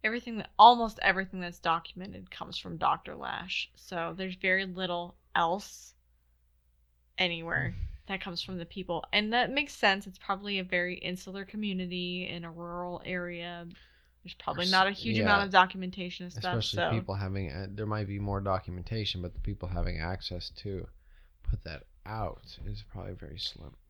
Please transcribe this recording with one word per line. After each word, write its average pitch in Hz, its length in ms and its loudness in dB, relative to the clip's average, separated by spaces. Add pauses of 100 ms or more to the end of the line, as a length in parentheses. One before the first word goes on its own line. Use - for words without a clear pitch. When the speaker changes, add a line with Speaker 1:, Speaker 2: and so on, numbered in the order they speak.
Speaker 1:
everything 233 340 -2
that, - 200 -8
almost 233 440 10
everything 190 380 2
that's 175 180 -8
documented 175 720 -4
comes - 280 -10
from 175 180 -8
Doctor 147 380 0
Lash. - 640 -6
So 165 400 -6
there's 185 200 -6
very 190 300 2
little 175 500 -4 (180)
else 175 600 0 (1200)
anywhere 165 520 -2
Speaker 2:
Hmm. - 100 -8 (280)
Speaker 1:
that 190 120 -4
comes 175 220 -8
from 185 160 -8
the 170 80 -8
people. 180 460 -4
And 214 200 2
that 240 180 4
makes 285 240 -2
sense. 202 320 2
It's 190 120 -16
probably 202 400 -4
a 185 60 -2
very 180 320 0
insular 185 480 -8
community 180 840 -4
in 170 160 -8
a 165 60 -8
rural 175 540 -6
area. 175 600 -6 (560)
There's - 120 -14
probably 151 300 -2
Speaker 2:
There's, 190 80 2
Speaker 1:
not 190 140 8
a 196 40 4
huge 208 280 0
Speaker 2:
yeah. 214 60 6
Speaker 1:
amount 202 200 8
of 190 60 -2
documentation 185 760 4
and 180 80 -10
stuff, 180 260 -2
Speaker 2:
Especially 107 320 2
Speaker 1:
so. - 80 -
Speaker 2:
people 98 160 -2
having, 98 360 -2
uh, 95 200 -6
there 104 160 -4
might 107 220 0
be 101 100 -4
more 101 220 0
documentation, 92 840 -2
but 87 120 -6
the - 60 -6
people 95 280 -4
having 87 300 0
access 87 580 -6
to 95 300 -6 (560)
put - 220 0
that 80 200 -10 (200)
out 104 360 -6 (260)
is 104 240 -8
probably 95 240 -10
very 82 240 -12
slim. - 360 -10 (160)